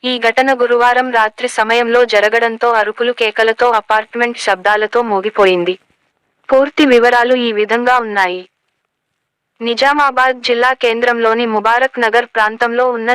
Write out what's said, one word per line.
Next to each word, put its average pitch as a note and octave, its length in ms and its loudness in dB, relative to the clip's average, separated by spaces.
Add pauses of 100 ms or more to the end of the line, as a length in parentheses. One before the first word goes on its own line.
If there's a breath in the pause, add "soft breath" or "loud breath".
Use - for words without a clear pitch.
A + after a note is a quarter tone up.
ఈ B3+ 160 -4
ఘటన A#3+ 340 0
గురువారం B3 580 2
రాత్రి A3+ 360 -2
సమయంలో A#3 580 0
జరగడంతో A3+ 680 0
అరుపులు A3 400 -2
కేకలతో A3+ 600 0
అపార్ట్‌మెంట్ A3+ 680 -2
శబ్దాలతో G#3 640 -2
మోగిపోయింది. F#3+ 760 0 (760)
పూర్తి C#4 360 2
వివరాలు A#3+ 500 4
ఈ A#3+ 180 -2
విధంగా A3+ 440 0
ఉన్నాయి. G3 440 -2 (1200)
నిజామాబాద్ C4 800 0
జిల్లా A#3+ 320 0
కేంద్రంలోని A#3 720 0
ముబారక్ A#3 540 0
నగర్ A#3 260 0
ప్రాంతంలో A#3 640 -2
ఉన్న A#3 260 -4